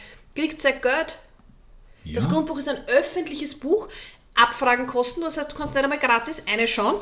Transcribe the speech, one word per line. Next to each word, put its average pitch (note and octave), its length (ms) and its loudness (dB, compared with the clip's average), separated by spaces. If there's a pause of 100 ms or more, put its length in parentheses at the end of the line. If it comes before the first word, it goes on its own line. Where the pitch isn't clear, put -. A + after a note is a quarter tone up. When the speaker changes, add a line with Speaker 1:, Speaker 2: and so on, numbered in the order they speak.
(360)
Speaker 1:
kriegt D4+ 260 -2
sein C4+ 200 2
Geld. D4 380 0 (840)
Speaker 2:
Ja. - 120 -10
Speaker 1:
Das D#3+ 140 2
Grundbuch D#4 280 0
ist C#4 120 -4
ein C4+ 80 -4 (100)
öffentliches D4 720 0
Buch, - 300 0 (460)
Abfragen B3 520 4
kostenlos, C#4+ 480 -2
das D4 100 -2
heißt, D4 60 -10
du - 60 -16
kannst D4 180 -6
nicht C#4 80 4
einmal C#4+ 160 0
gratis A#3+ 520 0
eine A3+ 160 2
schauen A3 340 2